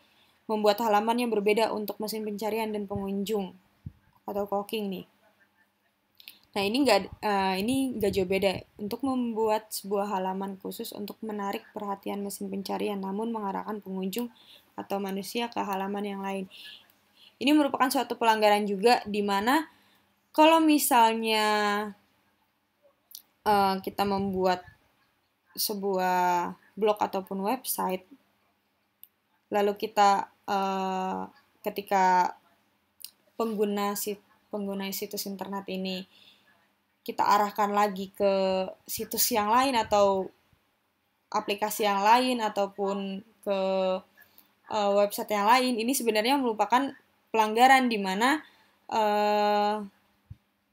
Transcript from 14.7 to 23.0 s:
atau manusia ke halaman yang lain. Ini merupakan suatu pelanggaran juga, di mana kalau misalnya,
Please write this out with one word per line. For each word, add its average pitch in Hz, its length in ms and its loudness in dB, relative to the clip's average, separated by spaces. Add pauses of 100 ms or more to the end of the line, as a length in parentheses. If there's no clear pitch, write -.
atau 202 180 -6
manusia 202 540 -6
ke - 80 -8
halaman 202 460 -6
yang 196 180 -8
lain. 196 240 -6 (960)
Ini 269 80 4
merupakan 277 400 2
suatu 240 240 -2
pelanggaran 214 480 4
juga, 202 400 2
di 208 160 -4
mana 208 480 2 (640)
kalau 320 320 6
misalnya, 226 800 4 (2000)